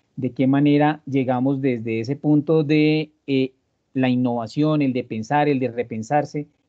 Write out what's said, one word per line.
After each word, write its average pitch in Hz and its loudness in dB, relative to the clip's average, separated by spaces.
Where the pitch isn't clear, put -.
de 127 -4
qué 131 0
manera 147 2
llegamos 131 0
desde 117 -2
ese 127 -6
punto 151 2
de, 151 0
eh, 135 0
la 131 2
innovación, 127 0
el 135 0
de 120 -4
pensar, 143 -2
el 135 0
de 127 -2
repensarse, 120 -4